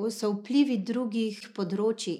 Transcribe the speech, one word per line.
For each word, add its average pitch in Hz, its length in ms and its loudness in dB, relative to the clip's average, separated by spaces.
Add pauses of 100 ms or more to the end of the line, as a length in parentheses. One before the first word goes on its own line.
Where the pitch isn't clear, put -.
(120)
so 214 220 -2
vplivi 254 500 2
drugih 226 540 -2 (180)
področij 196 640 0